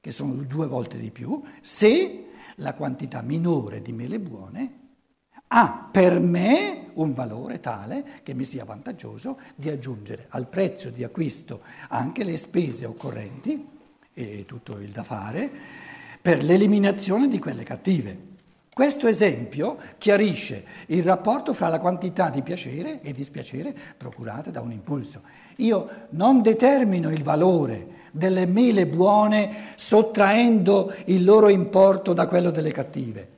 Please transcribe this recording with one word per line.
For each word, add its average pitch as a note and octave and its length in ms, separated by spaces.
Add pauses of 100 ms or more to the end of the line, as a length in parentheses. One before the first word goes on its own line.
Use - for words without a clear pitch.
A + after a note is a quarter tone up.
che C#3+ 120
sono C#3 220
due C#3 320
volte B2+ 320
di A2 120
più, C4 320 (180)
se - 640 (300)
la C#3+ 180
quantità C3+ 480
minore C3 600
di - 100
mele C#3 280
buone F#3 520 (760)
ha - 420
per F3+ 300
me A3+ 760
un D#3 200
valore A#2+ 460
tale A#2 640
che C#3 120
mi B2+ 100
sia B2+ 200
vantaggioso A2 760 (160)
di D3 140
aggiungere A#2+ 640
al B2 160
prezzo - 440
di A#2+ 140
acquisto - 580 (260)
anche B3 360
le E3 120
spese D3 480
occorrenti A#2 840 (460)
e G#2 340
tutto A#2 320
il G2+ 120
da G2+ 140
fare A#2+ 460 (720)
per D#3 220
l'eliminazione G3 840
di A3 100
quelle A#2 240
cattive. B2 680 (500)
Questo C4+ 300
esempio D3+ 680 (220)
chiarisce G3+ 680 (220)
il E3+ 160
rapporto G#3+ 500
fra F3+ 140
la D#3+ 140
quantità F3+ 500
di C3 120
piacere E3+ 580
e - 120
dispiacere C#3 640 (220)
procurate A#2+ 560
da B2 80
un A#2+ 100
impulso. A#2 520 (340)
Io - 540
non A#3 320
determino A3 680
il D#3 140
valore D3+ 880
delle F#3 340
mele G3+ 400
buone G#3 880
sottraendo G#3 1200 (120)
il F3+ 180
loro G#3 240
importo F#3+ 640
da E3+ 160
quello F3 240
delle D#3 180
cattive C3 680